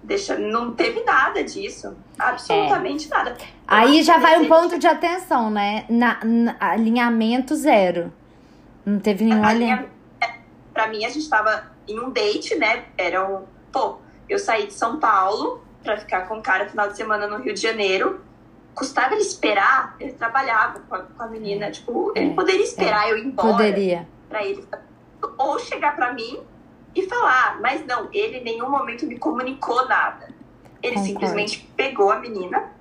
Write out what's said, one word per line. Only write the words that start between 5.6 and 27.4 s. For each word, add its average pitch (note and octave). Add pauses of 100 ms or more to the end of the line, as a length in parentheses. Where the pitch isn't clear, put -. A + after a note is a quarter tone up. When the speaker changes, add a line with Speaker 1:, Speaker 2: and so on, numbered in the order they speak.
Speaker 2:
Na, A#3
na, A#3
alinhamento A3+
zero. F#3+ (720)
Não G3+
teve G#3
nenhum A3
Speaker 1:
Alinha-, A#3
Speaker 2:
alinhamento. - (300)
Speaker 1:
é, - (380)
pra A3
mim, A3
a B3
gente D4+
tava G#3+ (160)
em G#3+
um B3
date, G#3+
né? A#3 (120)
Era F#3
um, F#3+ (280)
pô, A#3 (320)
eu G3
saí G#3+
de -
São B3+
Paulo A3+ (180)
pra G#3+
ficar F#3
com A3
o A3
cara G#3+
no G3+
final G#3
de G3+
semana G#3+
no G#3
Rio G#3
de F#3+
Janeiro. G#3+ (560)
Custava C4
ele G#4+
esperar, B3+
ele -
trabalhava A#3
com -
a, -
com -
a A3+
menina, G#3
Speaker 2:
É. G3+
Speaker 1:
tipo, -
ele C#4
Speaker 2:
É. -
Speaker 1:
poderia F#4+
esperar G#3+
Speaker 2:
É. A3+
Speaker 1:
eu A3
ir A3+
embora A3+
Speaker 2:
Poderia. G3 (220)
Speaker 1:
pra G#3
ele, G3 (760)
ou D4
chegar D4
pra D4
mim A#3 (540)
e F#4+
falar, G#4